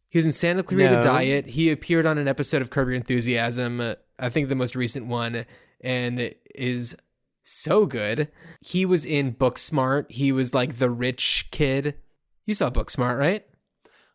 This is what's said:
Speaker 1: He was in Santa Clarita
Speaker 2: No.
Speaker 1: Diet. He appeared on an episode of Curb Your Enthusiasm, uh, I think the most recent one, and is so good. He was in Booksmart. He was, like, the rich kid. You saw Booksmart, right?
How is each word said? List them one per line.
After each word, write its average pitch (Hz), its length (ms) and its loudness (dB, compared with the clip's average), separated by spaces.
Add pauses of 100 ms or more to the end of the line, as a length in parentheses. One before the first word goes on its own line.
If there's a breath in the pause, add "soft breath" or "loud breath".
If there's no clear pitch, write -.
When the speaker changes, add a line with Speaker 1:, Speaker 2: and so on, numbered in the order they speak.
Speaker 1:
He 170 100 0
was 160 80 4
in 156 60 2
Santa 175 300 0
Clarita 185 340 4
Speaker 2:
No. 120 60 4
Speaker 1:
Diet. 131 440 2
He 156 240 2
appeared 160 360 0
on 156 120 2
an 143 100 0
episode 139 340 0
of 120 80 -8
Curb 131 180 0
Your 127 80 -2
Enthusiasm, 120 840 -2
uh, 117 140 -2 (240)
I 123 100 -4
think 139 200 0
the 135 80 0
most 127 200 -2
recent 123 300 -2
one, 117 400 -4 (340 soft breath)
and 123 540 -4 (200)
is 123 400 -4 (500)
so 190 420 2
good. 123 420 -2 (320 loud breath)
He 185 240 -2
was 180 220 2
in 143 260 0
Booksmart. 131 800 0
He 135 220 0
was, 131 200 0
like, 127 260 0
the 127 120 2
rich 123 600 -4
kid. 139 440 0 (560)
You 214 60 0
saw 139 120 2
Booksmart, 123 480 0
right? 165 300 0 (680 soft breath)